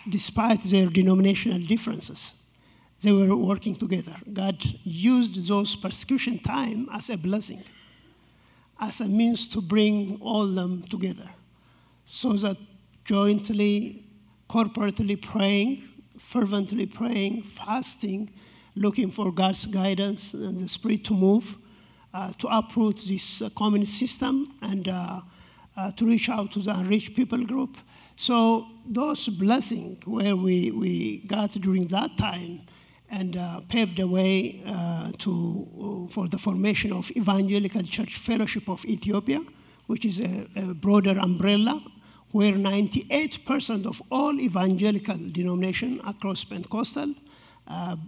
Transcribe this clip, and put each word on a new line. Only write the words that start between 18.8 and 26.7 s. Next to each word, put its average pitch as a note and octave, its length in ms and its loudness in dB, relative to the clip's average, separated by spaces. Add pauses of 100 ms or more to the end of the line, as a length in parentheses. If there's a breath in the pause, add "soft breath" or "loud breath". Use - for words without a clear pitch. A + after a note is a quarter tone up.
for F#3+ 220 -2
God's F#3 340 2
guidance G3 680 -2
and F#3+ 260 -6
the F3+ 80 -6
Spirit G#3+ 360 -2
to G#3+ 100 0
move, G3 420 4 (580 loud breath)
uh, F#3 240 -8
to - 100 -6
uproot A3 600 2
this, - 340 -4
uh, A3 140 -4
communist G#3 420 2
system C4+ 480 -2 (140)
and, G3 280 -4
uh, F3+ 320 -6 (560 loud breath)
uh, F#3+ 160 -6
to A3+ 140 0
reach A3+ 220 4
out G#3+ 240 -2
to G3+ 80 -2
the F#3+ 180 -2